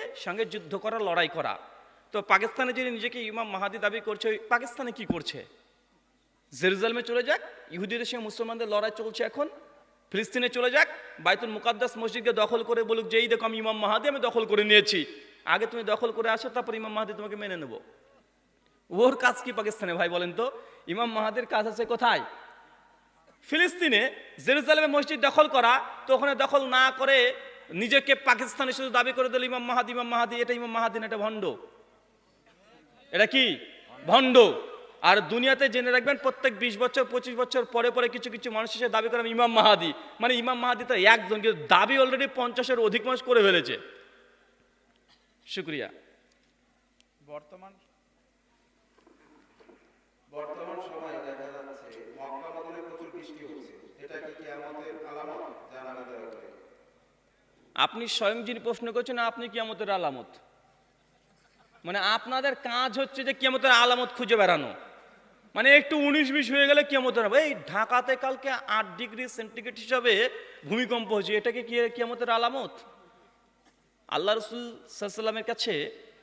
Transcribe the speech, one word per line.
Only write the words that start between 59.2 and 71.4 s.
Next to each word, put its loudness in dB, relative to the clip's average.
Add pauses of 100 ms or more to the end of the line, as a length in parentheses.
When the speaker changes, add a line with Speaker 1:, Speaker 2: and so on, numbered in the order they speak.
Speaker 1:
কিয়ামতের -6
আলামত। -2 (1600)
মানে -4
আপনাদের 0
কাজ -4
হচ্ছে -4
যে -2
কিয়ামতের 2
আলামত 6
খুঁজে 2
বেড়ানো। 4 (800)
মানে 8
একটু 4
উনিশ 2
বিশ 0
হয়ে 6
গেলে 6
কিয়ামতের 0
আলামত। 4
এই 4 (120)
ঢাকাতে 0
কালকে -4
আট -2 (120)
ডিগ্রি -10
সেন্টিগ্রেড -12
হিসাবে 2 (360)
ভূমিকম্প -2
হয়েছে, 0
এটা -2